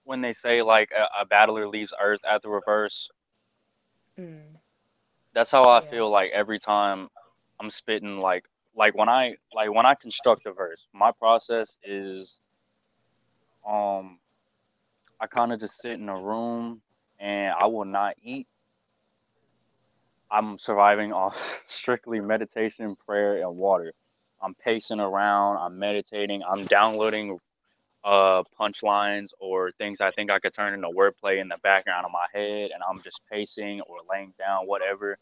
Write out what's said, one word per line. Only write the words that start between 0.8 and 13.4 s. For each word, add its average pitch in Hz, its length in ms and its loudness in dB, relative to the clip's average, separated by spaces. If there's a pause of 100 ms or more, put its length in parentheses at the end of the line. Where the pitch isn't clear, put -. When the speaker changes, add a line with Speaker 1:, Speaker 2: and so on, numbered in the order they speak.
Speaker 1:
a, 104 260 0
a 101 40 -2
battler 107 420 4
leaves 104 320 -8
Earth 104 280 2
at 107 140 2
the 110 80 -12
reverse? 104 580 -2 (1080)
Speaker 2:
Mm. 156 400 -20 (760)
Speaker 1:
That's 117 160 2
how 135 140 8
I 120 160 10
Speaker 2:
Yeah. - 100 -12
Speaker 1:
feel, 117 200 0
like, 98 220 4
every 104 260 -2
time 101 500 0 (520)
I'm 107 80 -10
spitting, 104 500 -6
like, 92 260 -2 (300)
like, 107 220 4
when 107 120 2
I, 123 280 0 (180)
like, 107 180 -2
when 113 140 4
I 135 80 8
construct 117 520 0
a 104 60 -10
verse, 90 400 -10
my 104 200 2
process 113 560 0 (160)
is, 98 500 -10 (1300)